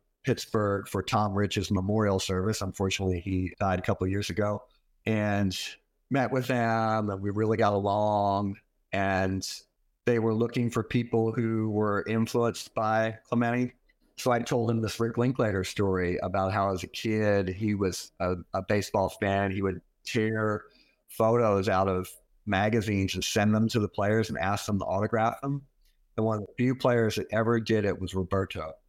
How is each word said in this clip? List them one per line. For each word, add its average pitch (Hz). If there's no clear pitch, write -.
Pittsburgh 104
for 98
Tom 104
Rich's 98
memorial 101
service. 95
Unfortunately, 92
he 92
died 95
a -
couple -
of 95
years 101
ago, 104
and 104
met 127
with 127
them, 113
and 98
we 101
really 110
got 104
along, 101
and 95
they 120
were 113
looking 117
for 117
people 117
who 110
were 104
influenced 113
by 110
Clemente. 120
So -
I 120
told 120
him 113
this 107
Rick 117
Linklater 120
story 92
about 95
how 98
as 92
a -
kid, 104
he 104
was 95
a, 92
a 98
baseball 101
fan. 98
He 98
would 95
tear 110
photos 110
out 95
of 92
magazines 101
and 92
send 107
them 110
to 113
the 101
players 107
and -
ask 98
them 101
to -
autograph 107
them. 139
And 110
one 110
of 98
the -
few 123
players 120
that -
ever 113
did 107
it 92
was 92
Roberto. 92